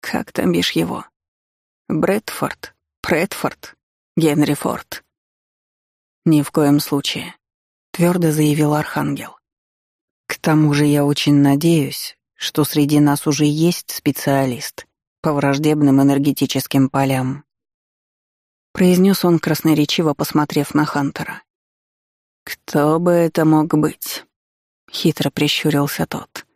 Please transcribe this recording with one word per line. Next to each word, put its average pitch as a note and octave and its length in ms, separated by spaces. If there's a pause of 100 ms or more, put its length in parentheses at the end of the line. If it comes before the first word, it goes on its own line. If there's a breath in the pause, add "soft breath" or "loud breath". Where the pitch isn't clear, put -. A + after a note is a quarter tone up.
Как - 320
там - 180
бишь F3 200
его? E3+ 340 (800)
Брэдфорд? - 880 (260)
Претфорд? - 720 (400)
Генри D3+ 380
Форд?» - 500 (1200)
«Ни D3+ 200
в - 80
коем C#3+ 280
случае», - 560 (560)
твёрдо F3 400
заявил D3+ 440
Архангел. D3 640 (880)
«К - 100
тому D#3 380
же D3 100
я D3 180
очень C#3+ 380
надеюсь, C#3+ 760 (200)
что - 280
среди D3 360
нас D3 260
уже D3+ 200
есть D#3+ 440
специалист - 960 (360)
по D#3 120
враждебным C#3+ 680
энергетическим C#3 880
полям», C3+ 540 (1300)
произнёс F#3 540
он E3+ 140
красноречиво, D3+ 760
посмотрев D3 640
на D3+ 100
Хантера. - 560 (1000)
«Кто D3+ 560
бы F3 140
это E3+ 320
мог D#3 280
быть?» - 520 (680)
хитро D3 400
прищурился D3 720
тот. - 400 (100)